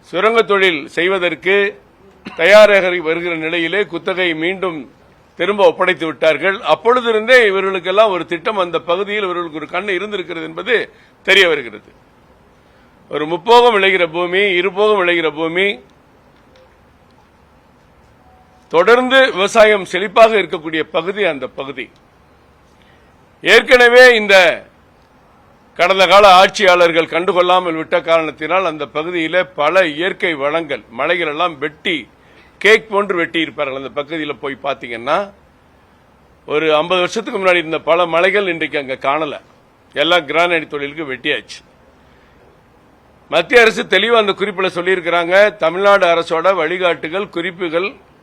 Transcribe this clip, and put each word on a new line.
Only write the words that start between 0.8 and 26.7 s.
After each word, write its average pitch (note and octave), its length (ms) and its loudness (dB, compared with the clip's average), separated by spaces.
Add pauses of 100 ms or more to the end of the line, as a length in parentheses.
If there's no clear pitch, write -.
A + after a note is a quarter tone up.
செய்வதற்கு F#3 920 -2 (540)
தயாராக G3 540 6
வருகிற E3+ 460 -4
நிலையிலே E3 500 -4
குத்தகை E3+ 480 -4
மீண்டும் E3 580 -6 (440)
திரும்ப G3 300 0
ஒப்படைத்து F3 400 0
விட்டார்கள். D#3+ 520 0
அப்பொழுதிருந்தே A3+ 880 2
இவர்களுக்கெல்லாம் F#3+ 640 0
ஒரு F3 160 -4
திட்டம், F3 320 -6
அந்த F3 220 -2
பகுதியில் G3 440 -4
இவர்களுக்கு E3+ 340 -8
ஒரு D3+ 80 -12
கண்ணு F#3 240 -8
இருந்திருக்கிறது F3+ 560 -8
என்பது F3 440 -4 (340)
தெரிய G3 240 4
வருகிறது. A#2+ 440 -6 (1160)
ஒரு D3 180 -6
முப்போகம் A3+ 480 2
விளைகிற F#3+ 360 0
பூமி, F3 280 -4
இருபோகம் G3 680 0
விளைகிற E3+ 240 0
பூமி, E3+ 480 -4 (3000)
தொடர்ந்து B3 640 4
விவசாயம் G3+ 600 2
செழிப்பாக G#3+ 500 4
இருக்கக்கூடிய D#3+ 420 -6
பகுதி F#3+ 400 -6
அந்த C#3 240 -4
பகுதி. C3+ 420 -12 (1500)
ஏற்கனவே B3 720 6
இந்த F#3 500 2 (1080)
கடந்த F#3 320 2
கால G3 260 8
ஆட்சியாளர்கள் F3+ 720 4